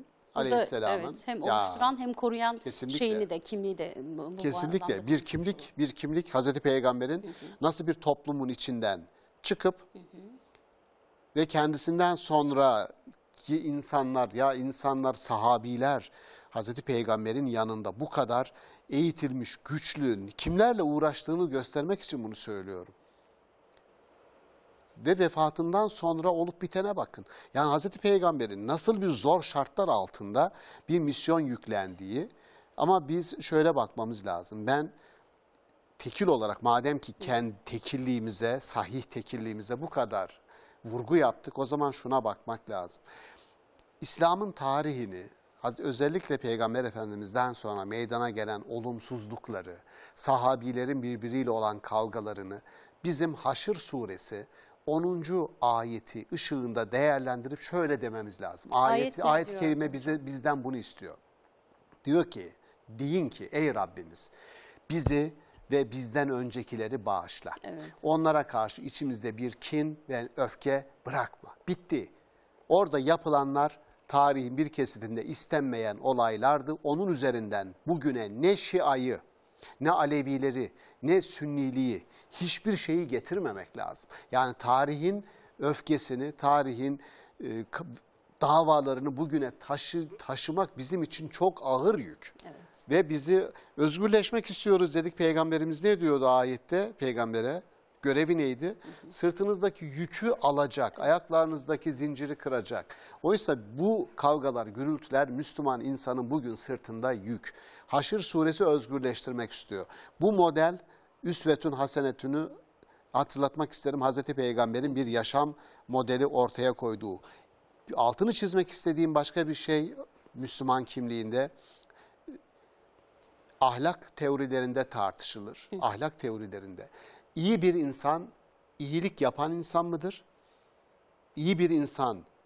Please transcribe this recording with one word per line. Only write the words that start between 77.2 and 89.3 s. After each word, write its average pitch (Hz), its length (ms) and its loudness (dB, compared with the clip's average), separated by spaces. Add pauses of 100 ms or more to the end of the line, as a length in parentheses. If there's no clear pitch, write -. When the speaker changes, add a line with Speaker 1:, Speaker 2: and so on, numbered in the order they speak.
Speaker 2:
bugüne 127 560 -2
ne 190 140 6
Şia'yı, 131 640 0 (600)
ne 151 100 2
Alevileri, 139 840 0 (300)
ne 170 200 4
Sünniliği, 131 840 -2 (240)
hiçbir 180 460 -2
şeyi 165 300 -2
getirmemek 120 720 -6
lazım. - 340 -10 (220)
Yani 127 220 2
tarihin 147 680 2 (340)
öfkesini, 143 760 0
tarihin, 139 680 2 (440)
e, 113 260 -6
k-, - 140 -8 (560)
davalarını 143 760 4
bugüne 143 420 0